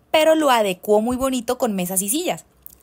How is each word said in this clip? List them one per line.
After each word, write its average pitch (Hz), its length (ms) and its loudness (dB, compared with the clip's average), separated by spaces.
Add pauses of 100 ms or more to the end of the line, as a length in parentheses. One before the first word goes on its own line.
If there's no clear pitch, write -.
(120)
pero 320 240 4
lo 302 160 2
adecuó 208 500 2
muy 247 160 -4
bonito 254 400 -4
con 233 160 -2
mesas 185 300 -4
y 202 60 -6
sillas. 269 360 -4 (380)